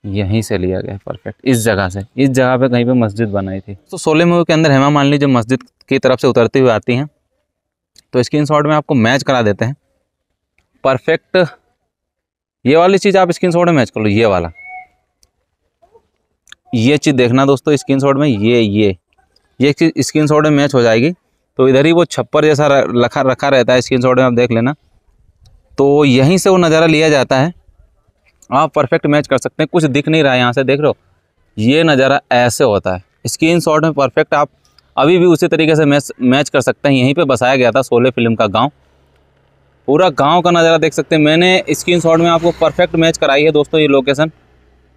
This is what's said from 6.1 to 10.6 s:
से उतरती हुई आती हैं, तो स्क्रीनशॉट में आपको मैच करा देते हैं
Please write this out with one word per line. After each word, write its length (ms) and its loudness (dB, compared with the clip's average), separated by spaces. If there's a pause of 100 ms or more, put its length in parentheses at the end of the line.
से 80 -2
उतरती 320 2
हुई 120 4
आती 240 -2
हैं, 140 -6 (1040)
तो 100 0
स्क्रीनशॉट 440 -2
में 80 0
आपको 200 -4
मैच 280 0
करा 200 -2
देते 220 -2
हैं 120 -6 (1080)